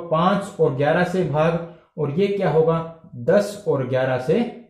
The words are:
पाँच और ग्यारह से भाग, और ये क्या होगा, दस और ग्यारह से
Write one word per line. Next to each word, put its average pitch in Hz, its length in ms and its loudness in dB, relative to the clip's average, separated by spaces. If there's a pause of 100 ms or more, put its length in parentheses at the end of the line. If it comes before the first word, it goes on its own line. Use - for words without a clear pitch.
पाँच 180 520 0
और 139 160 2
ग्यारह 156 300 2
से 185 200 -2
भाग, 160 420 0 (300)
और 143 140 -2
ये 185 160 2
क्या 190 220 0
होगा, 160 280 4 (380)
दस 175 520 0
और 135 200 0
ग्यारह 127 320 0
से 165 200 0 (300)